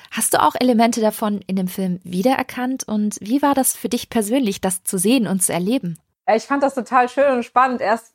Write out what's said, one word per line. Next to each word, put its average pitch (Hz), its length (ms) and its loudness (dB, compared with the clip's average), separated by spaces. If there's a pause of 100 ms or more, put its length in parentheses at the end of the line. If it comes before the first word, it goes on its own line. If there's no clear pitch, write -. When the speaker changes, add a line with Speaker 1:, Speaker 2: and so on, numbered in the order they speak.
Speaker 1:
Hast - 240 -4
du - 80 4
auch - 160 2
Elemente 233 440 2
davon 208 460 -2
in 190 100 -2
dem 185 100 -2
Film 185 360 -4
wiedererkannt? 254 840 -2
Und 214 320 -2
wie 233 220 0
war 285 120 4
das 262 220 0
für - 140 -6
dich 233 200 -4
persönlich, 220 520 0
das - 240 -4
zu - 120 -4
sehen 214 300 2
und 180 160 -2
zu - 80 0
erleben? 180 480 -2 (280)
Speaker 2:
Ja, 208 80 4
ich 226 80 0
fand 285 200 -2
das 277 120 2
total 247 340 0
schön 277 240 2
und 240 100 0
spannend. 254 380 0
Erst 226 340 -2